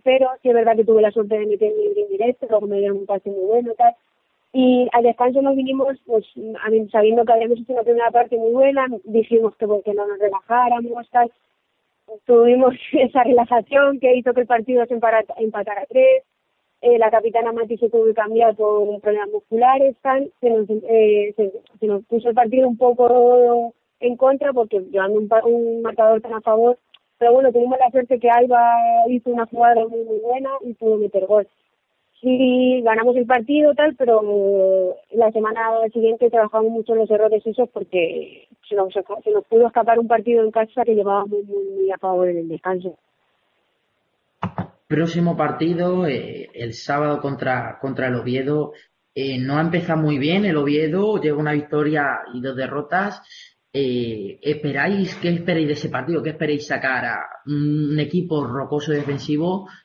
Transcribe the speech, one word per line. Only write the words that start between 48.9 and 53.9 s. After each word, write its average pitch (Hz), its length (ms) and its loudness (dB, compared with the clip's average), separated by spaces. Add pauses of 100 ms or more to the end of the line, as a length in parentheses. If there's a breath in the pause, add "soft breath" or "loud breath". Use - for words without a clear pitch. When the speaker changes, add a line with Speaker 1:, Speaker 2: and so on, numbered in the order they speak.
Speaker 2:
Eh, 135 240 -6
no 135 180 -4
ha 156 60 0
empezado 170 400 -2
muy 147 160 0
bien 170 260 -2
el 175 120 -2
Oviedo, 156 640 -2
lleva 147 180 -2
una 151 140 -4
victoria 147 680 -2 (140)
y 123 80 -12
dos 131 140 -8
derrotas. 147 640 -6 (500 loud breath)
Eh, 120 720 -6